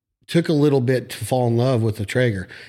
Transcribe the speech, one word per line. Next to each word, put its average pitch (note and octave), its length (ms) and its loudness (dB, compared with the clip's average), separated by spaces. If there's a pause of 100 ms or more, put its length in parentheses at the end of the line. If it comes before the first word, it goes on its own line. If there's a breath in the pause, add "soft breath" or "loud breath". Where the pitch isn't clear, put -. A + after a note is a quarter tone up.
(260)
took E3 240 0
a E3+ 40 0
little C#3+ 280 4
bit B2 300 0
to - 140 -10
fall B2+ 220 0
in A#2 100 2
love B2 260 2
with A2 140 -2
the G#2 80 -6
Traeger. A2 420 -2 (220 loud breath)